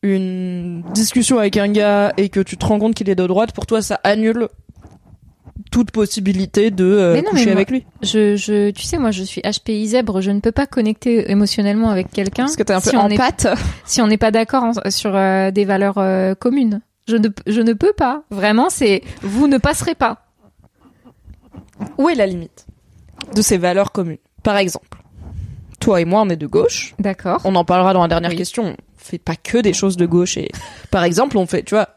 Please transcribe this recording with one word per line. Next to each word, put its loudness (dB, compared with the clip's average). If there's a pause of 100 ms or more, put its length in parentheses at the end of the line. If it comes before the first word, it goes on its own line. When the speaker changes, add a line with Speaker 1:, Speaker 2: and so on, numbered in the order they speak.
Speaker 1:
une -4 (120)
discussion 2
avec 0
un 2
gars 2
et 0
que -2
tu -4
te -6
rends 2
compte 0
qu'il -4
est 2
de 0
droite, 0
pour -8
toi, 0
ça -4
annule 0 (1200)
toute 0
possibilité 0
de, 0
euh, 4
Speaker 2:
Mais 2
non, -2
Speaker 1:
coucher 2
Speaker 2:
mais 2
moi, 4
Speaker 1:
avec 0
lui. -2 (180)
Speaker 2:
je, 2
je, 0
tu -12
sais, -4
moi, 0
je -4
suis -10
H -4
P -4
I -2
zèbre, 0
je -2
ne 0
peux 0
pas 0
connecter 0
émotionnellement 2
avec -2
quelqu'un -4
Speaker 1:
Parce -2
que -2
t'es 0
un 2
peu 0
Speaker 2:
si 2
on 4
Speaker 1:
en 4
Speaker 2:
est, 2
Speaker 1:
pâte. 0 (380)
Speaker 2:
si -2
on 4
n'est 4
pas 2
d'accord 0
en, -2
sur, -4
euh, 2
des 2
valeurs, 0
euh, 0
communes. 0 (280)
Je 0
ne, 2 (180)
je 0
ne 2
peux 2
pas. -2
Vraiment, 2
c'est, 0 (200)
vous 2
ne 4
passerez 0
pas. -4 (1700)
Speaker 1:
Où 2
est 0
la 2
limite -10 (680)
de 2
ces 2
valeurs 0
communes ? -6 (240)
Par 0
exemple, -4 (760)
toi 2
et 0
moi, 2
on 0
est -2
de -8
gauche. -2
Speaker 2:
D'accord. -4
Speaker 1:
On 0
en 2
parlera 2
dans 4
la 2
dernière 0
Speaker 2:
Oui. -4
Speaker 1:
question. -4
On -8 (200)
fait -12
pas -6
que -2
des 4
choses 0
de 2
gauche 0
et, -6 (400)
par 2
exemple, 2
on 0
fait, -4
tu -6
vois 2